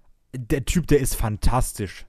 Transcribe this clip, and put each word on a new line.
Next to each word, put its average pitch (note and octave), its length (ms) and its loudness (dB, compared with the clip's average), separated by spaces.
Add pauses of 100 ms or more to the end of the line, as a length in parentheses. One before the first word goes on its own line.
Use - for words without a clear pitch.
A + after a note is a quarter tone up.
(380)
Der C3 280 -2
Typ, - 220 0
der C#3+ 120 6
ist B2+ 160 0
fantastisch. - 920 0